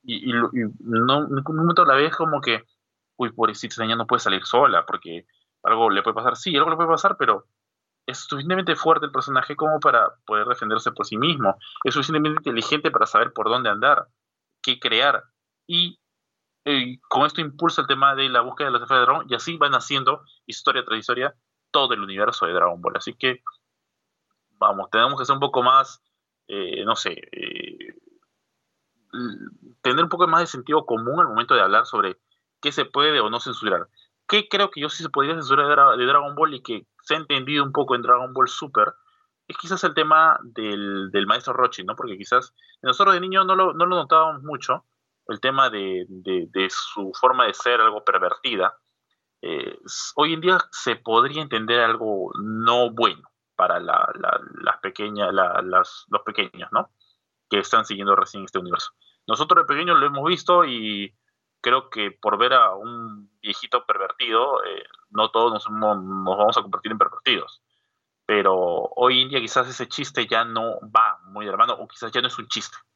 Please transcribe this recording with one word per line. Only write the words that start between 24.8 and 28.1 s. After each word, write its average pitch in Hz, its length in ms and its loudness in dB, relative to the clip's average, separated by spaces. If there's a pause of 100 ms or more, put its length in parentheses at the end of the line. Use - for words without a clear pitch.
tenemos 131 300 2
que 127 60 -4
ser 139 80 0
un 139 80 0
poco 135 200 0
más, 131 400 2 (460)
eh, 95 380 -6
no 110 100 0
sé, - 160 -4
eh, - 840 -12 (1160)